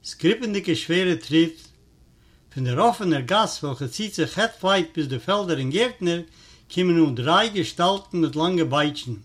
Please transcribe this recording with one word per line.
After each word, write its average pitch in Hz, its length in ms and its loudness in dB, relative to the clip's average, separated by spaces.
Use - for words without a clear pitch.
סקריפענדיקע 202 680 -2
שווערע 180 400 0
טריט. 160 460 0
פון 131 100 -4
דער 143 260 2
אפענער 170 300 0
גאס, 185 420 0
וועלכע 139 260 -6
ציט 208 260 -8
זיך 160 240 -2
העפטווייט 190 580 0
ביז 147 120 -2
די 131 100 -4
פעלדער 185 400 -2
און 131 120 -2
גערטנער, 180 500 0
קומען 175 220 4
נאר 156 140 6
דריי 160 380 2
געשטאלטן 190 720 -2
מיט 147 180 0
לאנגע 165 280 2
בייטשן 143 500 -2